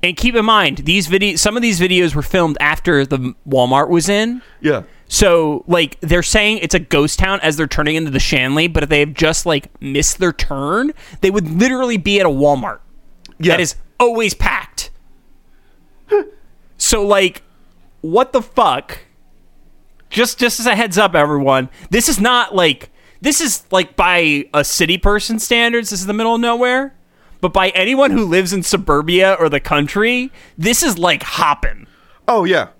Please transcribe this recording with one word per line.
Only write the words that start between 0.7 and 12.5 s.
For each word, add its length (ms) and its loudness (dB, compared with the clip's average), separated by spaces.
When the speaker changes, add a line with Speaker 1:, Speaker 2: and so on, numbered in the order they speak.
Speaker 1:
these 300 0
vide-, 300 0
some 180 0
of 60 -2
these 180 0
videos 340 2
were 80 -2
filmed 380 0
after 440 0
the 300 -4
Walmart 400 2
was 200 0
in. 320 -2
Speaker 2:
Yeah. 220 -2
Speaker 1:
So, 580 2
like, 340 0
they're 220 2
saying 360 0
it's 160 -4
a 60 2
ghost 380 0
town 240 0
as 140 0
they're 120 -2
turning 280 -2
into 140 -4
the 80 -2
Shanley, 500 0
but 160 -2
if 40 -8
they 120 2
have 140 -2
just, 320 0
like, 240 -2
missed 380 -2
their 140 0
turn, 600 -2
they 100 2
would 180 0
literally 500 0
be 220 0
at 60 2
a 40 2
Walmart 500 0